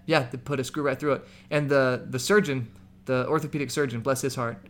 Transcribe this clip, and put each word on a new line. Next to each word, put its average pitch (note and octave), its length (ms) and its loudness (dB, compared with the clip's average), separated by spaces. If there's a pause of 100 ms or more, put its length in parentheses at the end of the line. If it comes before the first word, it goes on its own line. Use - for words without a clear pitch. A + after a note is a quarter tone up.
yeah. D3+ 260 4
They C#3 60 -8
put C3+ 220 -4
a C3 40 -2
screw D3+ 200 -6
right C3+ 140 0
through C#3+ 160 0
it. - 140 -4 (220)
And D3 200 0
the, C3 400 4
the B2+ 100 -4
surgeon, C#3+ 520 2 (340)
the B2+ 220 0
orthopedic D3 420 -2
surgeon, B2+ 300 -2
bless B2+ 220 -2
his C3+ 140 -4
heart, A#2+ 340 -6